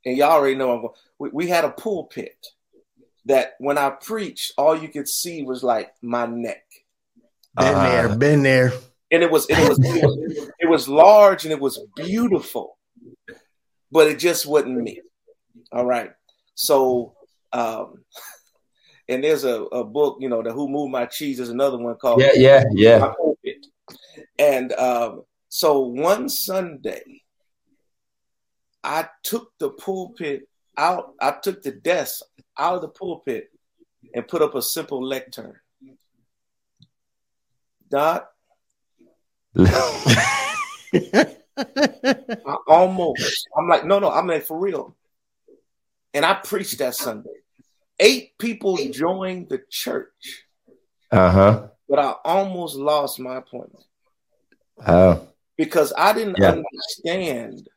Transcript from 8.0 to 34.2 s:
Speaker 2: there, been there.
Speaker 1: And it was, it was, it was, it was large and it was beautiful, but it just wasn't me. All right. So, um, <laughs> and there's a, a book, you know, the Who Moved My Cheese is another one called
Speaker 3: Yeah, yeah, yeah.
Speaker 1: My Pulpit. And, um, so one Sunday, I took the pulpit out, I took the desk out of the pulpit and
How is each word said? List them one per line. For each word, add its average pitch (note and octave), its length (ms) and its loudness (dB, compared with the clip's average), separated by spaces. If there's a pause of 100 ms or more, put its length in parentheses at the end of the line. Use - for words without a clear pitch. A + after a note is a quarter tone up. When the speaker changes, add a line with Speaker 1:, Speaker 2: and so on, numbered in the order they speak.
Speaker 2:
there, G#2 100 -2
been C#3+ 260 4
there. B2+ 300 4 (380)
Speaker 1:
And E3+ 100 4
it E3+ 80 2
was, D#3 200 2
it - 80 2 (120)
was, C#3 140 2
it E3+ 200 0
was, - 460 -2 (100)
it E3 100 0
was C#3+ 200 2
large G3 540 8
and D#3 80 -6
it D3 80 -4
was C3+ 260 -4 (100)
beautiful, F#3 840 -4 (1120)
but D3+ 160 6
it D3+ 100 -2
just E3 300 -2
wasn't B2+ 340 -2
me. G#2+ 200 -12 (720)
All B2 140 -4
right. A#2+ 260 -4 (440)
So, B2+ 580 0 (400)
um, A2 500 -8 (480)
<laughs> - 580 -20
and B2+ 140 -4
there's D3 200 0
a, A#2 220 -2
a A#2+ 180 -6
book, C3 360 -2
you C3 100 -6
know, A2+ 120 -2
the A2+ 120 -6
Who C#3 140 -6
Moved C#3 240 -6
My B2 140 -4
Cheese C#3 340 -10
is A#2+ 100 -8
another B2+ 280 -2
one A#2+ 180 -8
called A#2+ 260 2
Speaker 3:
Yeah, C3+ 120 6
yeah, C3 380 8
yeah. G#2+ 280 8
Speaker 1:
My C#3 160 2
Pulpit. - 520 -4 (720)
And, C3 340 0
um, A#2 500 -2 (260)
so D3 320 2
one E3 480 -2
Sunday, - 920 -8 (1600)
I D#3+ 240 -4 (160)
took - 360 -8
the C#3+ 100 -4
pulpit F3 800 -10 (300)
out, F3 440 -2
I C#3 100 0 (120)
took F#3+ 200 -8
the C#3 80 -8
desk D3 500 -4 (360)
out E3+ 180 -2
of E3+ 60 -8
the D#3 80 -12
pulpit D3+ 640 -10 (600)
and A#2+ 140 -10